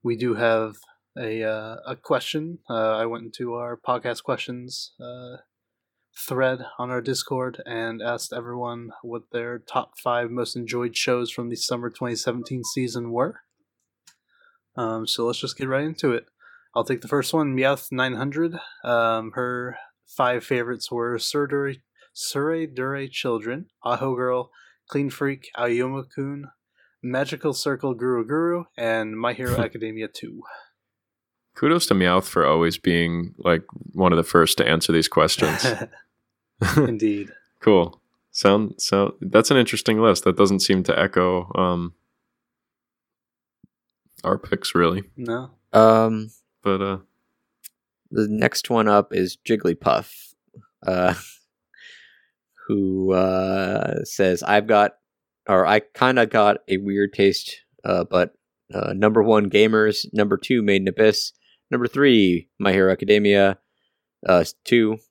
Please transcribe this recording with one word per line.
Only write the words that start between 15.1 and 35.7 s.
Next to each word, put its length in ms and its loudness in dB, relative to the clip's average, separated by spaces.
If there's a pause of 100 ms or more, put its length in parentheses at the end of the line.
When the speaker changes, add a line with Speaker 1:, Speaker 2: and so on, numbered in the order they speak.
Speaker 1:
let's 140 -4
just 180 -10
get 100 -8
right 180 -2
into 280 -4
it. 120 -6 (500)
I'll 100 0
take 160 -6
the 60 -20
first 260 -2
one, 220 -2
Meowth 360 -2
nine 220 -4
hundred. 420 -6 (280)
Um, 520 -2
her 420 -8 (300)
five 360 -2
favorites 480 -6
were 260 -6
Surdurai, 640 -6 (340)
Suredure 960 -6
Children, 560 -6 (160)
Aho 320 -4
Girl, 360 -4 (380)
Clean 200 -4
Freak, 480 -8
Aoyama-kun, 920 -6 (520)
Magical 520 -4
Circle 420 -4
Guru 300 -2
Guru, 400 -4 (120)
and 400 -4
My 160 -4
Hero 240 -4
Speaker 2:
<laughs> 60 0
Speaker 1:
Academia 460 -8
two. 320 -16 (1120)
Speaker 2:
Kudos 320 0
to 60 2
Meowth 360 4
for 160 2
always 320 2
being, 600 -2
like, 260 2 (300)
one 200 4
of 40 4
the 60 2
first 340 4
to 100 2
answer 260 2
these 160 2
questions. 560 2 (560)